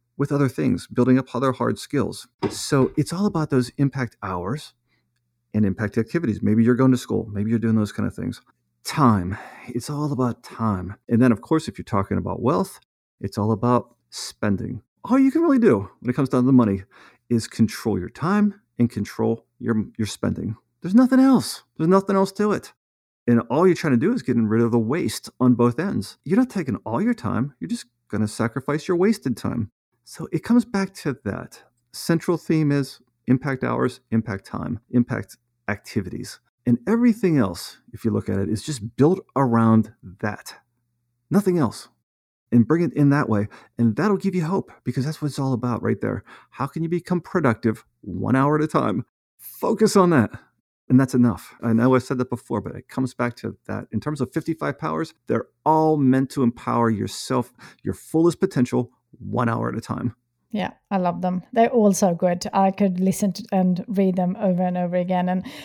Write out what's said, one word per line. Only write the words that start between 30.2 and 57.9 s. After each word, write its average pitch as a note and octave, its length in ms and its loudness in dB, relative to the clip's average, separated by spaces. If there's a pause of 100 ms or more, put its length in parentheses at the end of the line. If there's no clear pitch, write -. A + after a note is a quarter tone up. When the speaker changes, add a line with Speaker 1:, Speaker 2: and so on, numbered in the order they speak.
Speaker 1:
it D#3+ 120 -4
comes A#3 220 4
back G3 300 -4
to C#3 300 -6
that. F2+ 360 -8 (320)
Central E3+ 440 0
theme D#3 340 0
is C#3+ 300 -4 (260)
impact C3 360 0
hours, B2 460 -2
impact A2 360 -2
time, G#2 340 -8 (100)
impact A#2+ 480 -2 (300)
activities. - 720 -8 (260)
And A#2+ 200 2
everything A3 520 2
else, F#2+ 400 -2 (160)
if - 100 -12
you A2 80 0
look G#2 160 -2
at G2 120 -2
it, G2 100 -2
is - 140 -4
just A#2 340 -10
built D#3+ 220 4 (160)
around A2+ 580 4 (260)
that. - 360 -8 (720)
Nothing F3+ 300 2
else. - 280 -2 (640)
And A#2 160 6
bring E3+ 160 4
it D#3+ 100 -2
in C#3+ 180 4
that C#3+ 180 2
way. G#2+ 180 0 (300)
And A#2 180 2
that'll G3 220 2
give F#3 180 -2
you F3 80 0
hope, F3 280 -4 (120)
because B2+ 220 -4
that's D#3 160 -8
what D3+ 60 -2
it's C#3+ 120 -8
all C3+ 140 -2
about A#2+ 280 -2
right A2 200 -2
there. G2+ 240 -6 (240)
How C3+ 180 -6
can D#3+ 160 -6
you E3 60 -4
become F3 320 -2
productive A#2 640 0 (160)
one G#2 340 -4
hour D3 220 2
at D3+ 60 -2
a D#3 40 0
time? B2 380 -2 (320)
Focus - 580 0
on F3+ 140 6
that. B2+ 220 4 (580)
And B2+ 100 6
that's C3 140 0
enough. A#2+ 500 0
I A#2 80 0
know B2 240 4
I've A#2+ 80 2
said C3+ 140 -6
that B2 120 -4
before, A#2+ 300 -6
but - 160 -8
it - 140 -18
comes C3 240 -4
back A#2+ 240 -4
to G#2 180 -10 (120)
that. G2+ 260 -8
In G#2+ 80 -4
terms D3+ 180 -6
of B2+ 140 -4
fifty-five D#3 440 -6
powers, D#3+ 360 -6 (140)
they're A#2 200 -2 (160)
all D#3 320 4
meant C3 360 2
to C#3 120 -2
empower A#2+ 460 0
yourself, A2+ 640 -4 (300)
your G2+ 100 -6